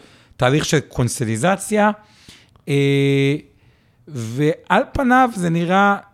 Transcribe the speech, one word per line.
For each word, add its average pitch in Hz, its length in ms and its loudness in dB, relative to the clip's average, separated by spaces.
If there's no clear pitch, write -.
תהליך 135 280 2
של 156 140 0
קונסוליזציה, 147 1120 -2
אה, 139 680 2
ועל 147 720 -2
פניו 254 420 2
זה 175 140 -4
נראה 185 480 2